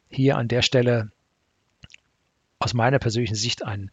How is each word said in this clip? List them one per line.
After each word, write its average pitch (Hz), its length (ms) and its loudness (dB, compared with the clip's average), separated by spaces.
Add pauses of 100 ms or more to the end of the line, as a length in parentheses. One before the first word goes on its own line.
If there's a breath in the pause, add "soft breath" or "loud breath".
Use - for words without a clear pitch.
hier 135 280 2
an 120 100 -2
der 120 160 0
Stelle 120 480 2 (1500)
aus 104 120 -2
meiner 120 280 2
persönlichen 110 340 -2
Sicht 110 300 -4
einen 101 280 -10